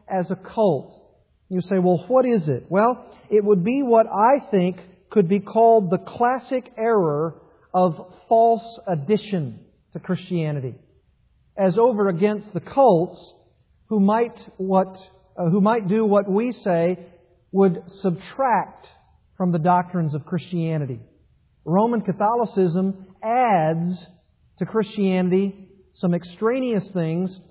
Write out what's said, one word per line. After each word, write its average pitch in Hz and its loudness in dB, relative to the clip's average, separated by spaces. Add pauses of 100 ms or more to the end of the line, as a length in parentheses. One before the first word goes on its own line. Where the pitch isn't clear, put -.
as 185 -4
a 180 -6
cult. - -2 (560)
You 185 -4
say, 190 -2
"Well, 180 2 (100)
what 254 4
is 220 0
it?" 131 -4
Well, 214 0 (240)
it 208 2
would 202 4
be 254 0
what 226 4
I 220 2 (120)
think 180 0 (320)
could 196 2
be 202 2
called 226 2
the 185 0
classic 247 -4
error 165 -2 (320)
of 185 0 (160)
false 226 2
addition 160 -4 (320)
to 170 -14
Christianity, 151 -6 (800)
as 190 0
over 220 2
against 208 -2
the 175 -6
cults 190 0 (540)
who 214 0
might 226 0 (180)
what, 190 -2 (400)
uh, 175 -2
who 185 2
might 214 2
do 220 0
what 202 2
we 220 -2
say 175 -2 (540)
would 190 2 (180)
subtract 196 -4 (480)
from 180 0
the 170 0
doctrines 175 0
of 151 -8
Christianity. 160 -6 (640)
Roman 214 0
Catholicism 190 -2 (140)
adds 180 0 (520)
to 180 -6
Christianity 190 -2 (240)
some 175 -2
extraneous 226 -4
things, 180 -4 (120)